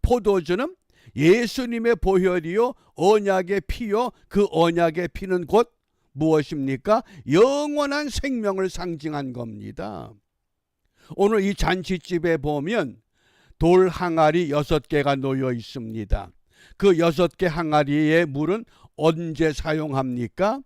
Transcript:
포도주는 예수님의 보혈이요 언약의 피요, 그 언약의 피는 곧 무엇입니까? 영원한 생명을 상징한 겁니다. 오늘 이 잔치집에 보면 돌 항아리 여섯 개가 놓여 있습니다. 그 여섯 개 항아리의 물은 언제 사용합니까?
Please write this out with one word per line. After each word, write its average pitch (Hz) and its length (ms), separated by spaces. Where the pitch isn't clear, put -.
포도주는 202 720
예수님의 233 800
보혈이요 185 760
언약의 196 720
피요, 226 420
그 196 220
언약의 170 640
피는 185 320
곧 208 260
무엇입니까? 151 880
영원한 285 760
생명을 208 600
상징한 151 640
겁니다. 113 800
오늘 202 260
이 196 120
잔치집에 170 840
보면 151 640
돌 180 300
항아리 165 640
여섯 147 360
개가 143 300
놓여 131 360
있습니다. 110 800
그 190 220
여섯 170 380
개 185 100
항아리의 156 800
물은 160 380
언제 160 560
사용합니까? 151 1120